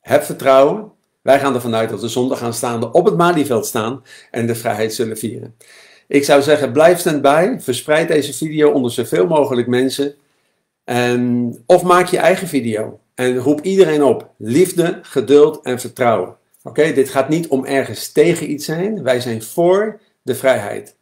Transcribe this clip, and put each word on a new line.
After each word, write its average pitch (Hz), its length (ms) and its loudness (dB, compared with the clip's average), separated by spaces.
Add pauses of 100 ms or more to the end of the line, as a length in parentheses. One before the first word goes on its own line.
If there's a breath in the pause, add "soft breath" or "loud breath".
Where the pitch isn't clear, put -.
Heb - 220 0
vertrouwen. 139 680 2 (300)
Wij 135 160 4
gaan 139 160 0
ervan 120 200 -4
uit 113 160 -2
dat 101 100 -10
we 117 80 -6
zondag 127 340 -2
aanstaande 117 500 -6
op 180 120 4
het 196 120 2
Malieveld 151 500 0
staan 117 360 -6 (280 loud breath)
en 117 160 -4
de 113 80 -2
vrijheid 110 400 -4
zullen 110 240 -6
vieren. 117 380 -10 (520 soft breath)
Ik 139 160 2
zou 143 180 4
zeggen, 143 300 0
blijf 165 260 4
standby. 156 600 2
Verspreid 151 500 -2
deze 143 260 0
video 151 360 0
onder 135 200 0
zoveel 151 360 -2
mogelijk 131 400 0
mensen. 131 480 -2 (720)
En, 123 840 -2
of 180 160 4
maak 180 240 4
je 180 120 -2
eigen 185 300 0
video. 117 520 -4 (140)
En 127 240 -2
roep 147 220 0
iedereen 175 420 2
op. - 340 0
Liefde, 170 680 0
geduld 143 600 2
en 123 180 -6
vertrouwen. 113 560 -2 (300)
Oké, 151 260 0
dit 131 160 2
gaat 135 200 -2
niet 165 200 -2
om 131 160 -2
ergens 127 480 -4
tegen 160 380 2
iets 147 140 -8
zijn. 180 380 -4
Wij 123 180 -2
zijn 117 220 -6
voor 190 580 -2 (220 soft breath)
de 127 120 -4
vrijheid. 110 680 -2